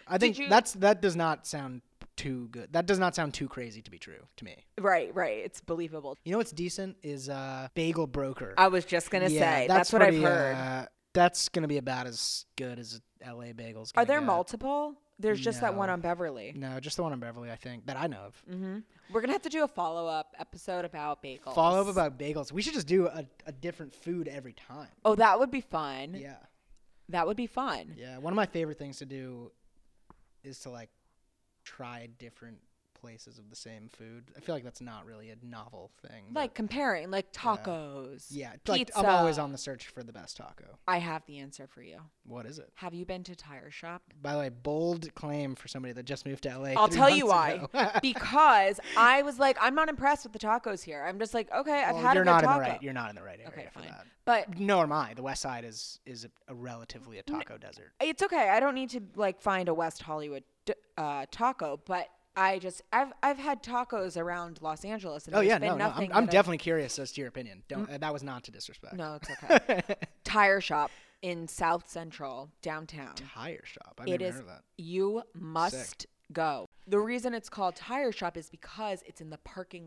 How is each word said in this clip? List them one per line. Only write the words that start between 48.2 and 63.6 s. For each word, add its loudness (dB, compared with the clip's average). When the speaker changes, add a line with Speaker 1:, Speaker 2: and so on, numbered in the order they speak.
Speaker 2:
I 10
was -4
like, 6
"I'm 4
not 2
impressed 2
with -16
the -8
tacos -2
here." -8
I'm -4
just -4
like, -2
"Okay, 0
I've 2
Speaker 1:
Well, -2
Speaker 2:
had 8
a 8
Speaker 1:
you're 6
Speaker 2:
good 6
Speaker 1:
not 10
in 8
the 8
Speaker 2:
taco." 4
Speaker 1:
right, -6
you're -6
not -6
in -14
the -16
right -14
area -18
Speaker 2:
Okay, -14
Speaker 1:
for -18
Speaker 2:
fine. -14
Speaker 1:
that. -18
Speaker 2:
But 2
Speaker 1:
Nor 6
am 0
I. -2
The -12
West -6
Side -6
is, -14
is -14
a, -16
a -14
relatively -14
a -14
Speaker 2:
N-, -6
Speaker 1:
taco -12
desert. -20
Speaker 2:
it's 0
okay. 2
I 8
don't 2
need -6
to, -8
like, 0
find 0
a 4
West -4
Hollywood -8
d-, -2
uh, -4
taco, -2
but -4
I 4
just, -10
I've, 4
I've 2
had -4